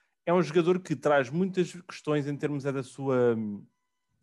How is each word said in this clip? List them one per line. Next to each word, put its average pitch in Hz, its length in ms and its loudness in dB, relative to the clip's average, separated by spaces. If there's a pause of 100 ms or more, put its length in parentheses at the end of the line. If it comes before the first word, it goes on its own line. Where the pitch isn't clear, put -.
(260)
É 170 80 2
um 180 100 4
jogador 170 380 2
que 156 160 -4
traz 143 320 2
muitas 180 420 -2
questões 151 560 -4
em 147 80 -4
termos 143 300 -4
é 143 80 -2
da 135 100 -4
sua, 123 540 0
hum, 104 280 -6 (580)